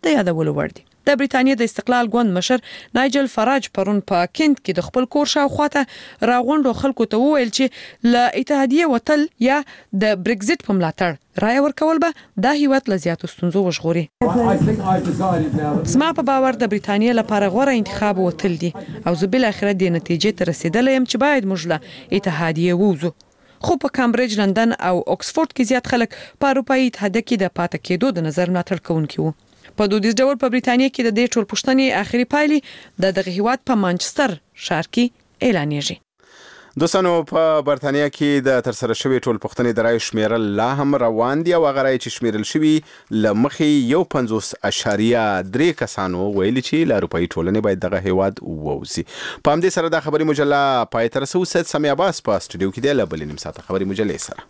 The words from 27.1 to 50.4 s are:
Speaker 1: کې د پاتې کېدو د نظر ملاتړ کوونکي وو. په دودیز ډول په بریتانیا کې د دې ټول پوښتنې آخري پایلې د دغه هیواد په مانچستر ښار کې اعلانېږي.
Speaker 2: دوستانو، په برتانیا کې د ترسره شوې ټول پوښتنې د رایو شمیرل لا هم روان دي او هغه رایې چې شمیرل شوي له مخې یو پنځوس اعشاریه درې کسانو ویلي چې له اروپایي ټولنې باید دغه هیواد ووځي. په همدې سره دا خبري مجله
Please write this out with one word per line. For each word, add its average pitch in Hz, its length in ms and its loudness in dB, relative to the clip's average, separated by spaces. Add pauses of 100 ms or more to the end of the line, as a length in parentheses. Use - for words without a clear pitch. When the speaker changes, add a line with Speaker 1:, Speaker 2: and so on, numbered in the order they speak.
Speaker 1:
کې 240 140 2
د - 140 -2
پاتې 170 200 -2 (100)
کېدو 180 200 0 (120)
د 156 120 -2
نظر 175 220 0
ملاتړ 175 380 -4
کوونکي 156 340 -2
وو. 156 140 -4 (380)
په 208 140 2
دودیز 214 260 2
ډول 262 240 2
په 247 120 0
بریتانیا 254 400 2
کې - 120 -4
د 226 120 2
دې 240 160 4
ټول 214 180 0
پوښتنې 262 340 2 (140)
آخري 240 340 -2
پایلې 302 260 2 (440)
د 190 140 2
دغه 180 180 -2
هیواد 226 340 0
په 240 140 2
مانچستر 185 500 0 (320)
ښار 160 280 -2
کې 240 120 2 (400)
اعلانېږي. 151 500 -2 (840)
Speaker 2:
دوستانو، 175 320 2 (180)
په 160 380 2
برتانیا 143 480 0
کې 143 320 0
د 127 180 4
ترسره 113 320 -2
شوې 131 260 0
ټول 113 200 0
پوښتنې 120 340 0
د 113 80 2
رایو 117 220 0
شمیرل 110 360 0 (140)
لا 117 100 0 (120)
هم 139 240 0
روان 120 420 0
دي 175 100 2
او 165 120 4
هغه 135 180 0
رایې 131 160 0
چې 120 140 -8
شمیرل 107 340 -2
شوي 156 240 2 (480)
له 104 180 2
مخې 143 520 2
یو 180 100 2 (100)
پنځوس 110 400 -2 (160)
اعشاریه 110 560 0 (300)
درې 156 260 0
کسانو 95 560 -4
ویلي 117 300 0
چې 151 260 0
له 98 80 2
اروپایي 85 320 -2
ټولنې 101 360 0
باید 95 180 -2
دغه 92 200 -4
هیواد 95 380 0
ووځي. 76 580 -6 (400)
په 147 120 2
همدې 175 140 0 (100)
سره 165 180 0
دا 143 100 -4
خبري 156 240 0
مجله 143 300 0 (360)